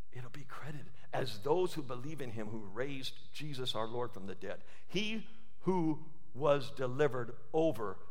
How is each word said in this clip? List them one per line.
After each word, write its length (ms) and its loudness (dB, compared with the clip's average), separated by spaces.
It'll 180 -2
be 140 -2
credited, 480 -2
as 260 0
those 340 4
who 80 0
believe 400 -2
in 100 -4
him 160 -2
who 160 -2
raised 400 -2
Jesus 420 -2
our 120 0
Lord 240 0
from 160 -2
the 80 -2
dead. 220 -2
He 380 0
who 380 2
was 380 4
delivered 640 2
over 440 2